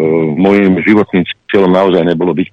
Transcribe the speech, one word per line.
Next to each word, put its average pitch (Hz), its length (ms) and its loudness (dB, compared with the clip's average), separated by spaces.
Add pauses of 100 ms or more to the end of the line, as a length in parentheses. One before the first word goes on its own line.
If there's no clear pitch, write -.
(420)
mojím 98 400 2
životným 101 420 0 (300)
cieľom 98 180 2
naozaj 92 300 2
nebolo 85 320 -2
byť 85 200 -4